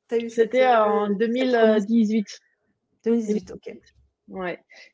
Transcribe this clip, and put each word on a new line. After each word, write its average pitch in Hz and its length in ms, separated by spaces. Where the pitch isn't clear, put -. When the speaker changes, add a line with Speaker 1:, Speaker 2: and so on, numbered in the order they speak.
Speaker 1:
t'as 233 100
eu 233 120
cette, 226 240
Speaker 2:
C'était 254 120
en 254 60
Speaker 1:
euh, - 20
cette 214 140
remise ? 208 300
Speaker 2:
deux 226 100
mille 226 580
dix-huit. 220 540
Speaker 1:
Deux 226 80
mille 233 140
dix-huit, 208 260
ok. - 260
Speaker 2:
Ouais. 185 300